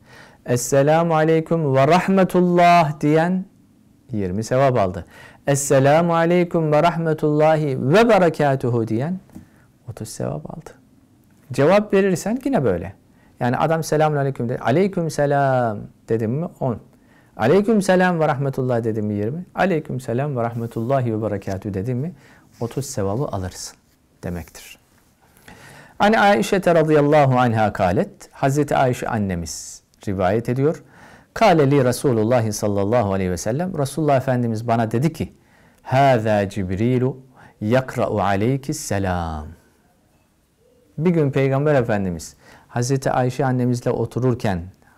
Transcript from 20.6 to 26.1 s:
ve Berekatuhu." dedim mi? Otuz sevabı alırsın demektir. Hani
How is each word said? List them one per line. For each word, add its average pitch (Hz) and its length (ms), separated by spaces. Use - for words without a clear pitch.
ve 107 40
Berekatuhu." 101 520
dedim 113 240
mi? 160 160
Otuz 123 260
sevabı 104 400
alırsın - 520
demektir. - 560
Hani 214 220